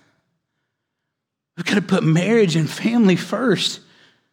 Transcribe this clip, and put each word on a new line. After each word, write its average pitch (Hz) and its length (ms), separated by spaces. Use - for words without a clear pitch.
We've 175 80
got - 100
to 202 60
put 185 220
marriage 180 520
and 160 140
family 220 480
first 208 640